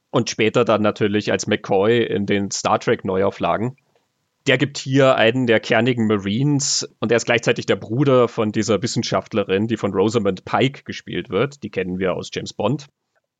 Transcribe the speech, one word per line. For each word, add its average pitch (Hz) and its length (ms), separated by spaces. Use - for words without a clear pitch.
und 127 180
später 120 340
dann 107 200
natürlich 107 480
als 101 160
McCoy 107 560
in 104 240
den 101 240
Star 107 280
Trek - 240
Neuauflagen. 98 720
Der 127 140
gibt 143 180
hier 135 380
einen 117 320
der 110 120
kernigen 117 460
Marines 107 840
und 113 120
er 117 60
ist - 80
gleichzeitig 120 400
der 107 120
Bruder 123 500
von 110 240
dieser 104 320
Wissenschaftlerin, 104 840
die 113 100
von - 140
Rosamund 98 540
Pike 123 380
gespielt 92 480
wird. 123 320
Die 104 80
kennen 92 260
wir 92 160
aus 95 180
James 98 220
Bond. 117 360